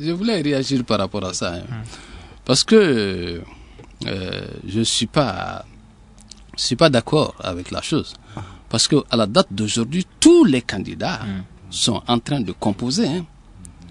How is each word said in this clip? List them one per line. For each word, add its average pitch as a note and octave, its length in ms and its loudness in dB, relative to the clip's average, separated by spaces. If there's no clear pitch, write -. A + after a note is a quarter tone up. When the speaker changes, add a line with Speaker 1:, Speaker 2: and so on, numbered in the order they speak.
Speaker 1:
Je D#3+ 80 -2
voulais F#3+ 300 0
réagir C3+ 420 0
par A2 140 0
rapport G2 260 -4
à F#2 80 -6
ça, F2+ 220 -4
hein. F2 60 -8
Speaker 2:
Hmm. A2 220 -10
Speaker 1:
Parce C3 200 2
que, G2+ 760 4
euh, F#2+ 400 -6
je A2 160 -2
suis A2+ 240 -2
pas, F#2 580 -2
je - 60 -6
suis - 140 -2
pas D#3+ 140 6
d'accord B2+ 500 2
avec F2+ 300 -8
la F2+ 100 -6
chose. - 340 -4
Parce - 200 0
que D3+ 80 4
à - 60 -10
la A2 100 2
date B2+ 260 2
d'aujourd'hui, A2+ 540 -2
tous E4+ 240 10
les C3 180 4
candidats B2+ 600 -6
Speaker 2:
Hmm. G2 180 -6
Speaker 1:
sont - 360 -2
en A#2+ 120 2
train C#3+ 220 -2
de F#2 120 -4
composer, B2+ 540 -2
hein. E3 180 -2